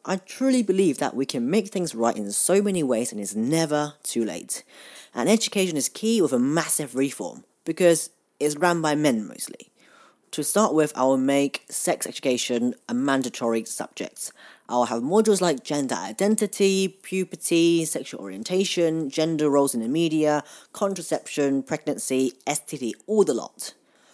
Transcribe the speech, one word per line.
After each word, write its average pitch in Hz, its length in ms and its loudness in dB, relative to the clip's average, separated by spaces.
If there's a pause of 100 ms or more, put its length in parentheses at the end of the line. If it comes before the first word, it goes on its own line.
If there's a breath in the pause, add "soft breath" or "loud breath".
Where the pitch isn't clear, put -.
I 190 140 -2
truly 254 440 0
believe 190 360 2
that - 180 -4
we 131 100 -2
can 127 240 -2
make 196 200 0
things 175 220 -2
right 113 240 0
in 101 140 -6
so 196 320 2
many 185 220 0
ways 120 260 0
and 104 100 -8
it's 98 140 -8
never 147 600 0 (100)
too 117 200 -2
late. - 380 -6 (500 loud breath)
And 123 160 0
education 190 480 2
is 135 120 0
key 220 340 0
with 135 100 2
a 127 60 2
massive 147 560 0
reform, 131 480 -4 (220)
because 165 460 4 (280)
it's 147 160 0
run 170 260 2
by 151 140 2
men 131 320 2
mostly. - 460 -12 (600 soft breath)
To 151 120 -4
start 202 300 2
with, 151 200 4
I 127 100 0
will 135 120 4
make 139 540 0
sex - 360 -2
education 123 680 -2 (120)
a 143 60 -6
mandatory 123 720 0
subject. - 680 -8 (380 loud breath)
I'll 120 160 2
have 117 180 -2
modules 202 380 4
like 165 240 0
gender 139 300 -2
identity, 190 920 2
puberty, 170 1000 0
sexual - 340 -6
orientation, 170 880 -2
gender 156 400 0
roles 139 260 4
in 117 60 -2
the 113 80 -4
media, 151 560 2 (280 loud breath)
contraception, 147 880 -2
pregnancy, 131 720 -2 (120)
S 143 140 -2
T - 160 -8
D, 123 180 -6 (120)
all 208 180 4
the 147 80 2
lot. - 400 -8 (420 soft breath)